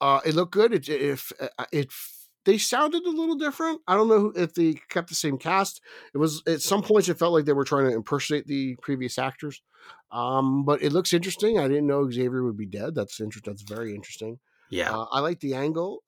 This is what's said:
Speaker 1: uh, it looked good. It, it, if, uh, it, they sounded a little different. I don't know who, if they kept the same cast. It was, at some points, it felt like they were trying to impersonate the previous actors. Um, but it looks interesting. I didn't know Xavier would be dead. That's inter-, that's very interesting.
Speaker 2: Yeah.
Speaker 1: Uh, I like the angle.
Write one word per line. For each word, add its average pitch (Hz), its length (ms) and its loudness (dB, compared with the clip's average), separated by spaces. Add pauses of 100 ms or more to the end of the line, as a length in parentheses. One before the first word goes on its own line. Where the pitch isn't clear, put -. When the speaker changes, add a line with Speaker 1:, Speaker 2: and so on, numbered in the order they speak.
Speaker 1:
uh, 139 220 4
it 160 120 0
looked 175 160 0
good. 220 200 6
It, 147 160 0
it, 143 140 -2
if, 139 380 -2
uh, 131 320 -8
it, 143 200 -2 (540)
they 202 140 6
sounded 302 460 0
a 359 40 -2
little 320 260 0
different. 311 520 -4
I 185 80 2
don't 220 120 4
know 220 120 6
who, 208 160 2
if 175 180 -2
they 165 220 2 (140)
kept 175 200 -4
the 165 60 -8
same 139 240 -2
cast. 190 420 -2 (320)
It 139 60 -2
was, 156 260 0
at 160 160 0
some 202 220 0
points, 208 260 4
it 170 80 -2
felt 170 160 2
like 156 120 4
they 147 80 2
were 139 120 2
trying 139 240 2
to 120 60 2
impersonate 139 500 -2
the 135 380 -4
previous 127 340 -4
actors. 131 460 -6 (480)
Um, 131 520 2
but 147 200 2
it 151 80 2
looks 180 220 0
interesting. 190 440 2
I 143 100 2
didn't 147 200 2
know 139 220 2
Xavier 127 340 -2
would 113 140 -2
be 107 100 -8
dead. 101 260 -8
That's 107 260 -6
inter-, 107 240 -8
that's 101 200 -12
very 104 320 -8
interesting. 110 440 -12 (300)
Speaker 2:
Yeah. 90 260 -2
Speaker 1:
Uh, 110 160 -4
I 135 80 0
like 165 220 -2
the 135 140 -4
angle. 160 520 -4